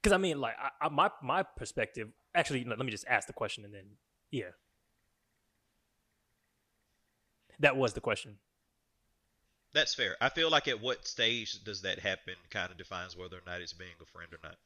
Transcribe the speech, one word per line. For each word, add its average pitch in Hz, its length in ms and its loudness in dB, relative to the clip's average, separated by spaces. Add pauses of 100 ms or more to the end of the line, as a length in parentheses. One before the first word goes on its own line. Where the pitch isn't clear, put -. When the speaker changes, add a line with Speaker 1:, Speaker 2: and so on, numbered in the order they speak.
Speaker 1:
'Cause, 202 100 8
I 185 60 8
mean, 165 220 2
like, 113 180 -2
I, 135 120 -4 (120)
I, 156 80 2
my, 160 200 6 (120)
my 151 200 2
perspective, 113 680 -4 (220)
actually, 123 300 2
let 117 140 -2
me 127 120 -2
just 104 180 -8
ask 117 180 4
the - 60 -14
question - 320 -4
and 104 100 -16
then, 101 220 -20 (340)
yeah. 104 200 -4 (3000)
That 143 180 6
was 127 180 4
the - 60 -6
question. 107 380 -2 (1300)
Speaker 2:
That's 147 220 2
fair. 107 260 -2
I 127 80 4
feel 165 220 2
like 151 180 4
at 113 120 -2
what 123 280 -4
stage 113 560 0
does 98 180 -8
that 95 160 -2
happen 92 380 -2 (140)
kinda 92 240 -4
defines 90 420 -10
whether 90 220 -10
or 87 60 -18
not 87 160 -8
it's 85 120 -8
being 90 280 -14
a 80 60 -18
friend 85 260 -18
or 82 100 -18
not. 80 240 -14